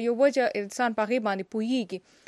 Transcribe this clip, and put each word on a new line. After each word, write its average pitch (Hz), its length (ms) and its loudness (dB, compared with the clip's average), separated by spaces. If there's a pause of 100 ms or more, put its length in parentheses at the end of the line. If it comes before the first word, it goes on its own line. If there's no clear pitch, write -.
یو 233 160 2
وجه 269 260 4 (140)
انسان 220 380 -2
په 214 80 0
هغې 247 200 0
باندې 190 180 -2 (100)
پوهیږي. 220 460 -2 (280)